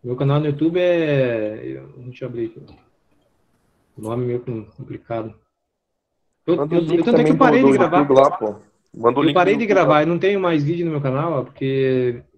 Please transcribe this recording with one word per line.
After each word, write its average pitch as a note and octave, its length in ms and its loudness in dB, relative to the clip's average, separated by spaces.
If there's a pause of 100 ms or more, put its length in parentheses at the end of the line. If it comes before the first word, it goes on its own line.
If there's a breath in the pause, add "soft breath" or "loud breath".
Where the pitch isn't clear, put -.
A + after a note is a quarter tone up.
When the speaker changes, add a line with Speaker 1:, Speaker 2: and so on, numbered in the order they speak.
Speaker 1:
Meu B2 120 -6
canal C#3 240 0
no D3+ 80 -2
YouTube D#3 320 -2
é, C3+ 1040 -2 (140)
deixa B2 280 -16
eu B2+ 40 -10
abrir A#2+ 180 -8
aqui. - 160 -16 (1300)
O G#2+ 60 -16
nome A#2 200 -6
é B2 40 -4
meio B2 140 -4
com-, A2+ 240 -10
complicado. A2+ 680 -12 (1120)
Eu, E3+ 100 2
Speaker 2:
Manda D#3 180 -4
o E3+ 40 4
Speaker 1:
eu, E3+ 40 2
Speaker 2:
link E3 160 0
Speaker 1:
eu, E3 60 0
tanto A#3+ 160 4
é - 40 2
que D3+ 60 2
eu - 60 4
Speaker 2:
também - 0 -
Speaker 1:
parei C4 260 4
Speaker 2:
do, - 40 4
Speaker 1:
de C3+ 60 6
Speaker 2:
do - 60 2
Speaker 1:
gravar. E3+ 200 2
Speaker 2:
YouTube C#3 180 4
lá, C#3 140 6
pô. G#2 260 -6 (400)
Manda A#2+ 220 2
o D3 40 2
Speaker 1:
Eu D#3 40 2
Speaker 2:
link D3+ 80 2
Speaker 1:
parei F3+ 200 4
Speaker 2:
do - 40 -2
Speaker 1:
de A#3 60 -2
Speaker 2:
YouTube G3+ 100 0
Speaker 1:
gravar, D#3 200 4
Speaker 2:
lá. D3+ 80 4
Speaker 1:
eu D#3 40 0
não E3+ 120 0
tenho G3 220 0
mais E3+ 220 0
vídeo E3+ 220 -2
no E3 80 -4
meu C#3+ 80 -4
canal, C#3+ 320 -4
ó, C3 100 -4
porque, C3 800 -2 (160)